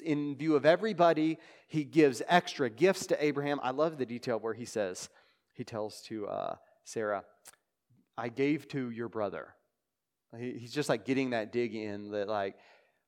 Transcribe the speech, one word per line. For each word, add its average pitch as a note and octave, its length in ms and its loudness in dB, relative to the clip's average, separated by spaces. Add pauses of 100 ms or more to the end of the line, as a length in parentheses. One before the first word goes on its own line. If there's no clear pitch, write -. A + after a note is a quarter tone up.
in D3 320 0
view D#3 200 2
of C3 80 4
everybody, E3 760 4 (280)
he D#3 160 0
gives C3 440 6
extra E3 420 2
gifts E3+ 380 2
to E3 160 0
Abraham. C#3+ 400 0
I B2+ 80 -2
love D3+ 260 0
the B2+ 80 -2
detail A#2+ 340 -4
where A2 140 -4
he A2+ 120 -8
says, G2 440 -4 (440)
he - 100 -10
tells G#2+ 400 -8
to, G#2 240 -8
uh, F#2+ 280 -4 (280)
Sarah, G#2 420 -4 (920)
"I A#2+ 140 -6
gave C#3 380 0
to B2+ 240 -6
your A2+ 180 -8
brother." F2+ 460 -6 (800)
He, A#2+ 220 -8
he's A#2 140 -14
just, C#3+ 140 -2
like, B2+ 160 2
getting C3 280 0
that A2 200 -2
dig A#2+ 220 -2
in G#2 380 -8
that, G#2 160 -2
like, G2+ 320 -4 (480)